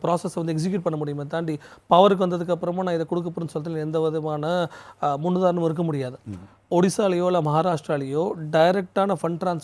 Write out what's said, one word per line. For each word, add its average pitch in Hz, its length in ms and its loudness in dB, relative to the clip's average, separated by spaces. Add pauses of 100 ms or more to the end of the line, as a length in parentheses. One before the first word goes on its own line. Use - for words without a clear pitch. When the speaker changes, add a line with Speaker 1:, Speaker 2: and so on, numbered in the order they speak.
Speaker 1:
ப்ராசஸை 170 420 -2
வந்து 165 80 -4
எக்ஸிக்யூட் 175 300 -2
பண்ண 160 160 -2
முடியுமே 143 280 -6
தாண்டி, 160 320 -4 (280)
பவருக்கு 190 400 6
வந்ததுக்கு 175 240 -4
அப்புறமா 175 320 -2
நான் 180 120 -2
இதை 165 120 -2
கொடுக்க 175 240 -4
போறேன்னு 165 500 -6
சொல்றதுல 151 40 -4
எந்த 160 160 -2
விதமான, 156 680 -2 (320)
அ, 143 140 0
முன்னுதாரணமும் 180 480 2
இருக்க 160 180 0
முடியாது. 135 420 -4
Speaker 2:
ம். 98 500 -10
Speaker 1:
ஒடிசாலேயோ 180 520 2
இல்ல 180 140 2
மகாராஷ்டிராலேயோ 151 920 0 (200)
டைரக்டான 185 720 2
ஃபண்ட் 170 420 -2